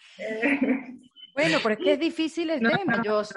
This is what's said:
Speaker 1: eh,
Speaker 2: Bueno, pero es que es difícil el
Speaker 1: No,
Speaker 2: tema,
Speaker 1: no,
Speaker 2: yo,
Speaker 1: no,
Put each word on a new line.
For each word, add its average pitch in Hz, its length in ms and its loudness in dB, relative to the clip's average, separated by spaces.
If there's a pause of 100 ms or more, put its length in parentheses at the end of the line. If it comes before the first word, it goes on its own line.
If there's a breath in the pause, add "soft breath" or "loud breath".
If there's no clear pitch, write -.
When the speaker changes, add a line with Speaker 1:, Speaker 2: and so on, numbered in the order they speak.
(200)
Speaker 1:
eh, 220 800 -2 (340)
Speaker 2:
Bueno, 311 300 2
pero 214 100 2
es 214 60 -2
que 302 140 4
es 269 60 2
difícil 320 500 -2
el 311 120 -2
Speaker 1:
No, 226 80 4
Speaker 2:
tema, 240 280 2
Speaker 1:
no, 233 60 -2
Speaker 2:
yo, 214 180 2
Speaker 1:
no, 208 160 -8